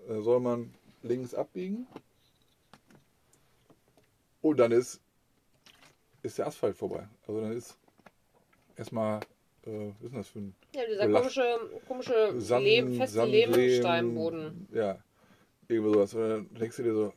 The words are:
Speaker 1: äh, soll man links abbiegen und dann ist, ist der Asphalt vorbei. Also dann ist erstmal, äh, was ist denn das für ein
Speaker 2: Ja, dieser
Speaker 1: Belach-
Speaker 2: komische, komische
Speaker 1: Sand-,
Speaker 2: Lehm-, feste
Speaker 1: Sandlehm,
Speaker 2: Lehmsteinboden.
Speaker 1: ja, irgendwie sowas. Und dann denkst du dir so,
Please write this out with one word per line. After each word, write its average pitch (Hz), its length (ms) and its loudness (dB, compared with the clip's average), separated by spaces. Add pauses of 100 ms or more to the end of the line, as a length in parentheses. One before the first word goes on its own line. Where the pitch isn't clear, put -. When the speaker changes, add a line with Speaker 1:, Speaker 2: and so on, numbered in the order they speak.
Speaker 1:
äh, 110 120 -4
soll 120 200 4
man 120 340 -4 (280)
links 123 300 -6
abbiegen 190 540 -6 (2500)
und 151 180 2
dann 117 140 6
ist, 123 280 0 (1200)
ist - 160 -10
der 104 80 -4
Asphalt - 300 -4
vorbei. 95 320 -8 (180)
Also 107 140 -6
dann 110 120 -6
ist - 260 -12 (1000)
erstmal, 107 440 -4 (440)
äh, 107 260 -10 (100)
was - 20 -20
ist 120 100 -12
denn 127 60 -10
das 98 100 -10
für - 120 -18
ein 98 140 -14 (200)
Speaker 2:
Ja, 269 120 -6
dieser 214 200 -2
Speaker 1:
Belach- 214 140 4
Speaker 2:
komische, 247 500 -2 (160)
komische 226 540 0
Speaker 1:
Sand-, 120 240 2
Speaker 2:
Lehm-, 127 300 4
feste 107 220 -2
Speaker 1:
Sandlehm, 117 360 4
Speaker 2:
Lehmsteinboden. 160 1200 2
Speaker 1:
ja, 101 260 -2 (680)
irgendwie 107 240 2
sowas. 101 220 4
Und 113 140 0
dann 107 260 -6
denkst 113 220 -6
du 135 60 -6
dir 113 120 0
so, 107 220 -2